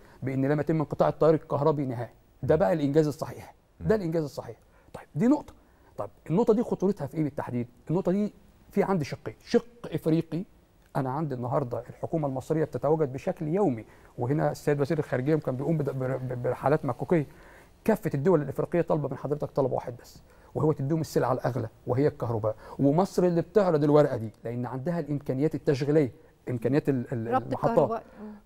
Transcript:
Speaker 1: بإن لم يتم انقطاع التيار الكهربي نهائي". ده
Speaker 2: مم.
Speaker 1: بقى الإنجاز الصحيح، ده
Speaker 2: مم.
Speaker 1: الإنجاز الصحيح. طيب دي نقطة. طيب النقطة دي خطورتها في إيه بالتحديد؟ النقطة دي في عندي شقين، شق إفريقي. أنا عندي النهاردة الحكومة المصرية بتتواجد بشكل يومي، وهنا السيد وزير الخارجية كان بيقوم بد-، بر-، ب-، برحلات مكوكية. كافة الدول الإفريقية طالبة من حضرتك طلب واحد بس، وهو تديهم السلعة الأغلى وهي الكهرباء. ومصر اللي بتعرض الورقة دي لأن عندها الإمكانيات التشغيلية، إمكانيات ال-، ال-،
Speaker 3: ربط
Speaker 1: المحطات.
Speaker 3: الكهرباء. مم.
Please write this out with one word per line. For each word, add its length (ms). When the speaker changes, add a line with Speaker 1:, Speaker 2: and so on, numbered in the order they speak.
Speaker 1:
بإن 240
لم 140
يتم 160
انقطاع 320
التيار 260
الكهربي 520
نهائي". 240
ده 120
Speaker 2:
مم. 40
Speaker 1:
بقى 140
الإنجاز 340
الصحيح، 480
ده 60
Speaker 2:
مم. 60
Speaker 1:
الإنجاز 320
الصحيح. 320
طيب 220
دي 120
نقطة. 260
طيب 140
النقطة 240
دي 80
خطورتها 440
في 100
إيه 80
بالتحديد؟ 440
النقطة 220
دي 200
في 120
عندي 220
شقين، 300
شق 500
إفريقي. 500
أنا 140
عندي 240
النهاردة 560
الحكومة 380
المصرية 360
بتتواجد 480
بشكل 360
يومي، 360
وهنا 320
السيد 300
وزير 180
الخارجية 360
كان 220
بيقوم 220
بد-، 120
بر-، 260
ب-، 260
برحلات 420
مكوكية. 420
كافة 300
الدول 280
الإفريقية 380
طالبة 280
من 80
حضرتك 340
طلب 220
واحد 300
بس، 200
وهو 180
تديهم 280
السلعة 320
الأغلى 360
وهي 200
الكهرباء. 500
ومصر 460
اللي 180
بتعرض 420
الورقة 320
دي 160
لأن 220
عندها 340
الإمكانيات 540
التشغيلية، 580
إمكانيات 380
ال-، 240
ال-، 220
Speaker 3:
ربط 120
Speaker 1:
المحطات. 240
Speaker 3:
الكهرباء. 320
مم. 100